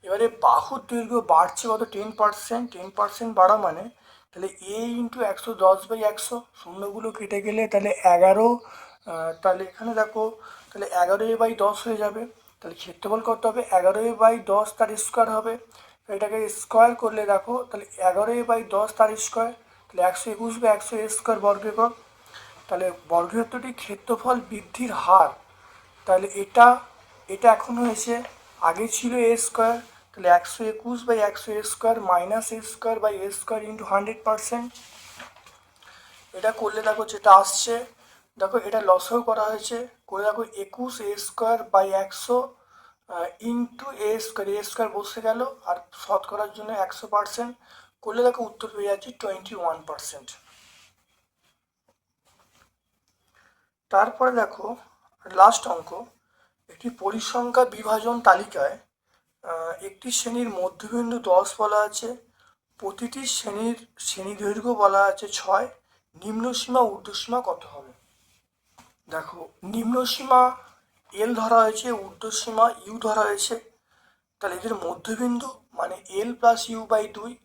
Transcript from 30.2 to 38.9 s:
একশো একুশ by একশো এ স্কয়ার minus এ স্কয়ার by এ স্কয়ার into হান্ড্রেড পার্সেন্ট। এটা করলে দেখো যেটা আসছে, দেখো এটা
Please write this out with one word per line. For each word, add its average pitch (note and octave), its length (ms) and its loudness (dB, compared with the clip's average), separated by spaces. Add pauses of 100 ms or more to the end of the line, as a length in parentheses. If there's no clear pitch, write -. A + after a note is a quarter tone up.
একশো - 220 -6 (120)
একুশ A#3 260 -8 (100)
by A3+ 100 2 (120)
একশো - 180 -14 (100)
এ G#3+ 40 -6 (100)
স্কয়ার A3+ 240 0 (140)
minus F#3+ 360 0 (100)
এ - 20 -10 (140)
স্কয়ার A3+ 320 -4
by G#3 100 0 (120)
এ - 20 -8 (100)
স্কয়ার A3 220 -6 (100)
into A3 220 -12
হান্ড্রেড G#3 340 -2
পার্সেন্ট। A#3 440 -4 (1600)
এটা G#3 160 0 (100)
করলে G#3+ 280 -4
দেখো G#3+ 140 -2 (100)
যেটা G#3 180 4 (120)
আসছে, - 320 -2 (680)
দেখো G3 160 -2 (120)
এটা A3 120 0 (100)